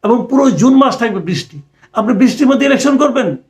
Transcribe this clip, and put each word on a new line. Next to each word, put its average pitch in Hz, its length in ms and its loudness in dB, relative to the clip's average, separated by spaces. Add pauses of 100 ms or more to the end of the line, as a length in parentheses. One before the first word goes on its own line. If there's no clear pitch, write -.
এবং 214 260 0
পুরো 269 200 2
জুন 233 240 2
মাস - 240 2
থাকবে 202 220 -4
বৃষ্টি। 160 400 -8 (320)
আপনি 233 220 -2
বৃষ্টির 254 320 0
মধ্যে 277 200 2
ইলেকশন 277 300 0
করবেন? 240 400 0 (140)